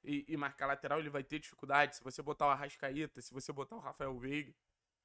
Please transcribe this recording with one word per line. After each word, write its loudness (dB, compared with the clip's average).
e, -2
e -2
marcar 0
lateral, 2
ele -2
vai -2
ter -4
dificuldade. 4
Se -14
você -8
botar 2
o 8
Arrascaeta, -2
se -14
você -6
botar -6
o -10
Rafael -6
Veiga. -4